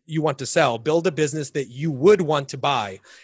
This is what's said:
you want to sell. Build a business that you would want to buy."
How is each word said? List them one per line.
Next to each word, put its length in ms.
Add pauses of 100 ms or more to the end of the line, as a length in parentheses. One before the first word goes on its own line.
you 160
want 160
to 80
sell. 320
Build 280
a 60
business 380
that 180
you 220
would 300
want 300
to 80
buy." 420 (240)